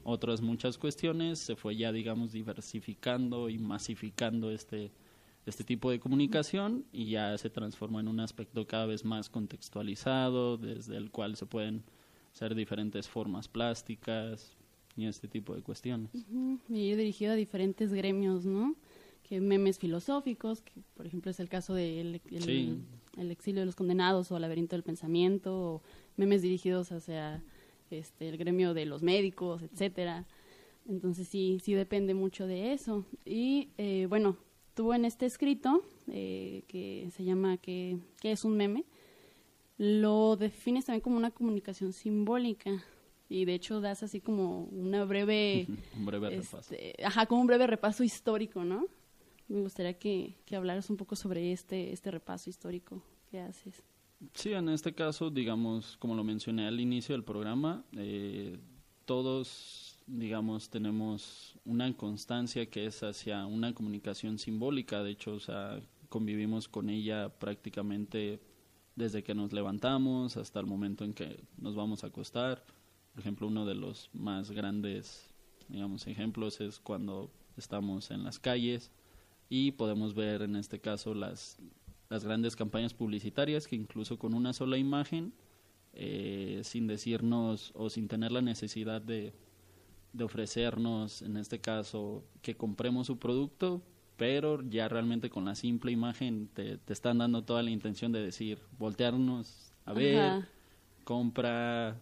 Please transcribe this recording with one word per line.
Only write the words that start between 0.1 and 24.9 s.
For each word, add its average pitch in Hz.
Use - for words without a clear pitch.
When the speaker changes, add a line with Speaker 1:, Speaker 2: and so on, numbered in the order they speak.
Speaker 1:
muchas 117
cuestiones, 165
se -
fue 107
ya, 113
digamos, 113
diversificando 117
y 113
masificando 110
este, 107
este 107
tipo 123
de 123
comunicación 151
y 113
ya 104
se 110
transformó 107
en 110
un 110
aspecto 113
cada 110
vez 107
más 107
contextualizado, 123
desde 113
el 107
cual 107
se 101
pueden 110
hacer 113
diferentes 104
formas 104
plásticas 113
y 110
este 107
tipo 101
de -
cuestiones. 110
Speaker 2:
Ujú, 247
y 226
ir 202
dirigido 214
a -
diferentes 196
gremios, 190
¿no? 208
Que 190
memes 196
filosóficos, 220
que -
por -
ejemplo 175
es 180
el 175
caso 185
de 165
el, 170
el, 170
Speaker 1:
Sí. 139
Speaker 2:
el 180
exilio 196
de 190
los 180
condenados 180
o 175
laberinto 165
del 170
pensamiento, 180